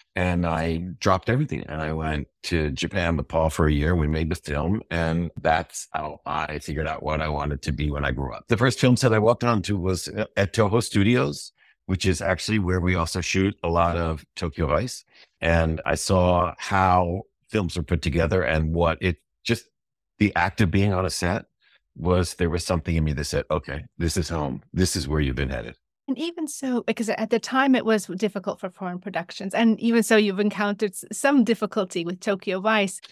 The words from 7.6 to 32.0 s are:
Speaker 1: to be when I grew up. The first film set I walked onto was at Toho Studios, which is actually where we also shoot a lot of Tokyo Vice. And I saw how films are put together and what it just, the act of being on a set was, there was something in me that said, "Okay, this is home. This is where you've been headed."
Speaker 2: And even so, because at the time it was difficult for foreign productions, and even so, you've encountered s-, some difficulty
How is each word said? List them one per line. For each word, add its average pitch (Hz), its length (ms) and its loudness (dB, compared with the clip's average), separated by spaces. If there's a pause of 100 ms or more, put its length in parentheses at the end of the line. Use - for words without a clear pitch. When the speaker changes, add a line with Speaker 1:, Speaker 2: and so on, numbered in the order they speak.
Speaker 1:
to 80 80 -2
be 73 200 -2
when 71 120 -4
I 69 60 0
grew 64 240 -4
up. - 140 -16
The 113 100 2
first 123 220 2
film 123 180 6
set 117 160 4
I 110 60 4
walked 110 240 4
onto 104 340 0
was 90 300 -2
at 101 460 -2
Toho 110 280 2
Studios, 123 720 0 (340)
which 95 220 -2
is 85 120 2
actually 92 380 0
where 90 240 0
we 90 140 2
also 85 260 -2
shoot 95 420 0
a 87 60 -2
lot 85 280 2
of 80 280 -4 (100)
Tokyo 85 300 -4
Vice. 80 400 -2 (340)
And 82 460 2
I 73 80 0
saw 90 640 2
how 92 640 2 (280)
films 95 280 -2
are 82 60 -4
put 82 180 -2
together 85 400 2
and 78 320 0
what 82 260 2
it 90 180 -2 (260)
just, - 220 -2 (520)
the 104 180 2
act 90 260 2
of 87 100 4
being 101 220 4
on 92 120 0
a - 60 -2
set - 340 -2 (500)
was, 90 400 2
there 85 140 0
was 85 140 -2
something 85 320 0
in 78 80 4
me 76 100 0
that 71 120 -4
said, 71 240 -2
"Okay, 73 360 -4 (120)
this 85 200 0
is 82 120 -2
home. 71 320 -4 (100)
This 90 240 2
is 73 120 -4
where 76 120 0
you've 67 160 0
been 69 140 -2
headed." 57 260 -8 (320)
Speaker 2:
And 269 100 -4
even 330 300 -6
so, 254 360 -4
because 220 260 -4
at 220 220 -4
the 226 80 2
time 262 360 2
it - 100 0
was 214 200 2
difficult 196 540 -4
for 190 100 -10
foreign 180 300 -8
productions, 190 540 -8
and 226 260 4
even 233 240 2
so, 220 120 4
you've 208 240 2
encountered 208 520 -2
s-, - 200 -14
some 277 320 4
difficulty 202 640 -2